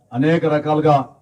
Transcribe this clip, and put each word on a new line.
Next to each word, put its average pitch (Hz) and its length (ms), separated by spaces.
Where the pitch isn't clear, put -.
అనేక 156 320
రకాలుగా 151 640